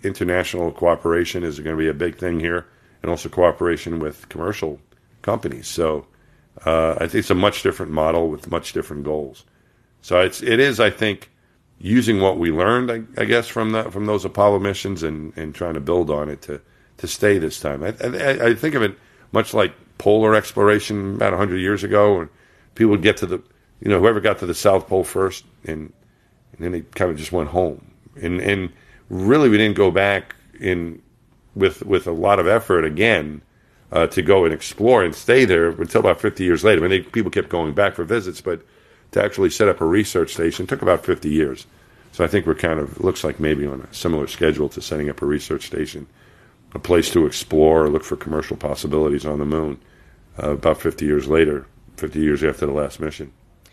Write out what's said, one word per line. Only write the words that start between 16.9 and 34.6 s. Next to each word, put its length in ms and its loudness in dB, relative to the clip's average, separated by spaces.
to 100 -10
stay 300 2
this 220 -4
time. 240 -6
I, 180 -6
I, 460 0
I 80 4
think 200 -4
of 60 0
it 160 -2
much 200 0
like 200 0
polar 380 4
exploration 800 0
about 180 0
a 40 -2
hundred 200 -2
years 260 -2
ago, 380 4
and 80 -10
people 160 4
would 100 2
get 160 4
to 80 -4
the, 160 -6
you 80 -4
know, 100 4
whoever 220 4
got 180 0
to 60 -6
the 80 -4
South 340 2
Pole 160 0
first, 400 -4
and, 260 -10
and 60 -20
then 120 -6
they 100 -6
kind 300 -4
of 60 -6
just 160 -8
went 160 -2
home. 420 -2
And, 180 -4
and 300 -2
really, 400 4
we 80 6
didn't 200 2
go 140 4
back 440 0
in 420 -4
with, 300 0
with 220 0
a 40 -2
lot 280 2
of 80 0
effort 380 2
again, 560 0
uh, 160 2
to 140 -2
go 240 4
and 80 2
explore 500 2